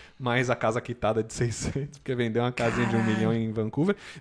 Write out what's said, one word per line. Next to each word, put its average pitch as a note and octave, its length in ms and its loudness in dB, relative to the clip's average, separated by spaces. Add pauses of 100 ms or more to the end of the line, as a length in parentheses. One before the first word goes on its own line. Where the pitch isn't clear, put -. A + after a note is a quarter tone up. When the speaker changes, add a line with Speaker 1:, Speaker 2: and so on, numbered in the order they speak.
(180)
Speaker 1:
mais B2 320 2
a A#2 60 4
casa A2+ 240 0
quitada A2 420 0
de - 100 -6
seiscentos, - 680 -4
porque - 180 -4
vendeu A#2 260 0
uma B2 100 2
casinha A#2+ 360 0
de A2+ 80 2
um - 20 4
Speaker 2:
Caralho. A2+ 180 2
Speaker 1:
milhão A2 160 2
em A2+ 200 0
Vancouver. A2+ 420 0 (260)